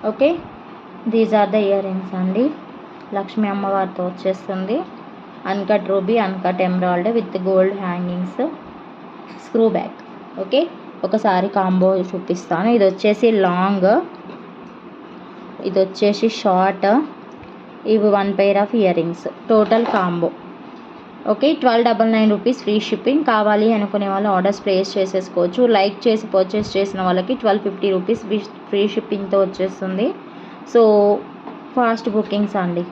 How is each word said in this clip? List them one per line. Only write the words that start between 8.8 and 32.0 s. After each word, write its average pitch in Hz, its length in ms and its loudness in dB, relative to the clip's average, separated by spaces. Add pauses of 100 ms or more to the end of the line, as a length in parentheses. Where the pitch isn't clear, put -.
స్క్రూ 226 220 2
బ్యాక్. - 300 -4 (420)
ఓకే, 196 200 2 (440)
ఒకసారి 190 440 2
కాంబో 185 480 2 (160)
చూపిస్తాను. 180 640 -2
ఇది 202 80 6
వచ్చేసి 208 460 4 (160)
లాంగ్, 185 460 2 (1700)
ఇది 190 200 0
వచ్చేసి 202 440 2
షార్ట్. 190 600 2 (1000)
ఇవి 214 240 4
one 202 300 2
pair 196 240 4
of 202 100 -6 (100)
earrings, 170 380 0 (300)
total 220 320 4 (100)
combo. 175 360 0 (1040)
ఓకే, 269 160 2 (120)
ట్వెల్వ్ 233 260 4
డబల్ 226 260 2
నైన్ 220 180 6
రూపీస్ 233 340 0
ఫ్రీ 208 160 0
షిప్పింగ్. 277 440 0
కావాలి 214 520 4
అనుకునే 202 320 -2
వాళ్ళు 196 200 0
ఆర్డర్స్ 196 360 0
ప్లేస్ 190 340 0
చేసేసుకోవచ్చు. 185 680 0
లైక్ 202 300 4 (100)
చేసి 220 200 2
పర్చేస్ 196 500 0
చేసిన 196 260 -2
వాళ్ళకి 185 320 2
ట్వెల్వ్ 208 280 2
ఫిఫ్టీ 196 280 -2
రూపీస్ 190 360 0
ఫ్రీ, 208 120 0 (300)
ఫ్రీ 202 200 0
షిప్పింగ్తో 196 520 -2
వచ్చేస్తుంది. 190 680 -2 (680)
So 233 100 8 (920)
ఫాస్ట్ 226 340 0